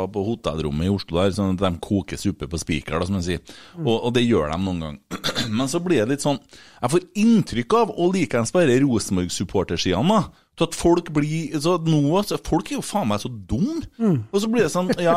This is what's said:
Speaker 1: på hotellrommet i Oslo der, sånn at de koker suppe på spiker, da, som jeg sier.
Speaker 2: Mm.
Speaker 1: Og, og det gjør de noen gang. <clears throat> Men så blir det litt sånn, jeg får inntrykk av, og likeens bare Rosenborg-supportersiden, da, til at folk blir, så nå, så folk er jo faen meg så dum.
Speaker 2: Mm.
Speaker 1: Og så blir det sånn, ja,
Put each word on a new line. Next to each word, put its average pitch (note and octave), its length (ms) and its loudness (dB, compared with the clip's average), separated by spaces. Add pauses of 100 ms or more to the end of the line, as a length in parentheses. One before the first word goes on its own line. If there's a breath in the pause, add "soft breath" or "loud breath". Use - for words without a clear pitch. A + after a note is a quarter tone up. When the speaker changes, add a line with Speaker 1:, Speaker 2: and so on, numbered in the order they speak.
(100)
Speaker 1:
på G2+ 160 -2
hotellrommet D#2 640 -2
i G2+ 40 2
Oslo F2 300 -2
der, G2 100 2
sånn F#2+ 220 0
at F2+ 80 -4
de F#2+ 80 2 (100)
koker - 380 -2
suppe D#2+ 320 -4
på E2 100 -4
spiker, D2+ 380 -4
da, F2 80 -2
som G2 140 -2
jeg F2 80 -4
sier. E2+ 160 -4 (340 loud breath)
Speaker 2:
Mm. D#3+ 80 -4
Speaker 1:
Og, A2+ 80 4 (140)
og A#2+ 100 -2
det B2 80 2
gjør E2+ 240 2
de E2 160 -4
noen F2+ 160 -4
gang. D2+ 160 -10 (280)
<clears throat> - 280 -4
Men C3 160 -2
så E3+ 100 -2
blir F3 220 2
det C3 140 0
litt C#3 100 -4
sånn, C#3+ 140 0 (420 loud breath)
jeg B2 80 -2
får F3 240 0
inntrykk G#3 640 4
av, G3+ 160 2
og F3 240 2
likeens A#2+ 340 0
bare E3 220 4 (540)
Rosenborg-supportersiden, F#2 840 0
da, A3 140 4 (340 soft breath)
til E3 100 2
at - 100 -8
folk E3+ 360 2
blir, D3+ 460 -2
så E3+ 180 2
nå, D#3+ 240 4 (200)
så F3 200 -4
folk - 280 -2
er C#4+ 80 -4
jo - 60 -6
faen G3 260 -2
meg G#2 120 -2
så B2+ 80 -6
dum. B2 500 -2 (180)
Speaker 2:
Mm. G3 220 2 (100)
Speaker 1:
Og G3+ 120 0
så A3 80 -2
blir A3+ 160 4
det D3+ 80 -4
sånn, F3+ 240 0
ja, E3+ 180 2